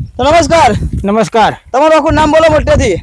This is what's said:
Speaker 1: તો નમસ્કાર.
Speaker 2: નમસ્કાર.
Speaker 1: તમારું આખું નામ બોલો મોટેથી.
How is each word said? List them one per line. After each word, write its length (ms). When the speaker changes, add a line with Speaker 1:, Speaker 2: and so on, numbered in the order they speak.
Speaker 1:
તો 80
નમસ્કાર. 460
Speaker 2:
નમસ્કાર. 480
Speaker 1:
તમારું 240
આખું 180
નામ 160
બોલો 200
મોટેથી. 520